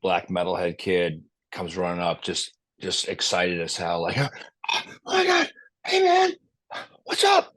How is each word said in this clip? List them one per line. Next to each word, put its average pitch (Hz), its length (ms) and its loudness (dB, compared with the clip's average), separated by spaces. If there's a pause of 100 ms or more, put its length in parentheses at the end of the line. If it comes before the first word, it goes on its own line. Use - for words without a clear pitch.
black 90 280 0
metalhead 90 500 -2
kid 85 440 0 (280)
comes 87 260 -8
running 90 260 -2
up, 85 200 -2
just, - 300 -6 (280)
just - 280 -4
excited 90 520 0
as 82 160 -4
hell, 87 260 -2
like, 87 160 -2
Oh, 139 100 0 (800)
oh - 120 -2
my 370 80 4
God, 349 240 2 (340)
hey, 381 180 2
man, 370 300 6 (720)
what's - 200 -2
up? 392 320 4